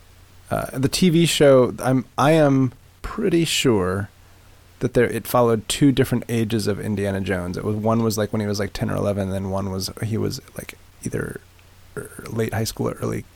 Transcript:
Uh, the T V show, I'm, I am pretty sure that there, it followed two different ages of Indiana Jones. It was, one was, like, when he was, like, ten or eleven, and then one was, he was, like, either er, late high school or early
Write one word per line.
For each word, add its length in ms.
Uh, 160
the 120
T 220
V 160
show, 560
I'm, 220
I 140
am 400
pretty 420
sure 640
that 140
there, 100
it 220
followed 420
two 240
different 360
ages 380
of 140
Indiana 400
Jones. 360
It 80
was, 120
one 260
was, 160
like, 140
when 80
he 80
was, 100
like, 140
ten 180
or 60
eleven, 280
and 80
then 180
one 200
was, 200
he 160
was, 220
like, 180
either 360
er, 140
late 220
high 120
school 240
or 60
early 300